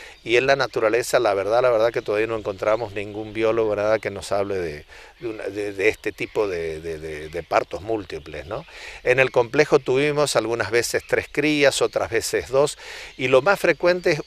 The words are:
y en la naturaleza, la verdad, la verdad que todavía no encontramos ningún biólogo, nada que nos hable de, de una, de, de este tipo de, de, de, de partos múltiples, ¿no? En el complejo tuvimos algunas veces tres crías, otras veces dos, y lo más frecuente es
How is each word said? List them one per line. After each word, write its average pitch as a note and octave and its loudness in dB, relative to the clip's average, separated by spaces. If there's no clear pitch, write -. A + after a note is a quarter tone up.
y A#2 4
en B2+ 4
la C#3 6
naturaleza, A#2 2
la G#2 2
verdad, G2+ 2
la B2+ 4
verdad A#2 4
que A#2+ -4
todavía A2 0
no A2+ -4
encontramos G#2+ -2
ningún G#2 -8
biólogo, A2 0
nada G#2+ 2
que G#2 -4
nos G2 -8
hable G2+ -2
de, D#2 -6
de B2 -10
una, A2 -10
de, G#2 -6
de G2 2
este G#2+ -4
tipo A2 -2
de, E2 -6
de, E2 -8
de, D#2 -10
de E2 -8
partos - -2
múltiples, D#2+ -8
¿no? A#2+ -10
En B2+ 2
el C3 2
complejo C3 2
tuvimos C#3+ 0
algunas A2+ 0
veces A#2 2
tres A2 0
crías, D3 2
otras G#2+ 0
veces G#2+ -2
dos, C#3 2
y C3 -2
lo C3 6
más G3 2
frecuente F3 2
es D3+ 0